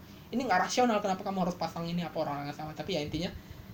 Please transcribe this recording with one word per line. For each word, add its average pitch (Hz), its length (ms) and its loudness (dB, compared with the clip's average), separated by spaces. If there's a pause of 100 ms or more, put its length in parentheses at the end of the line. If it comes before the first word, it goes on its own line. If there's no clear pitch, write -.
(300)
ini 247 180 0
nggak 185 160 6
rasional, 233 360 4
kenapa 196 200 0
kamu 190 240 2
harus 180 120 0
pasang 165 280 -4
ini, 170 160 0
apa, 165 160 -4
orang-orang 143 340 -2
sama. 156 220 -8
Tapi 160 240 -2
ya 151 40 2
intinya, 160 280 0 (460)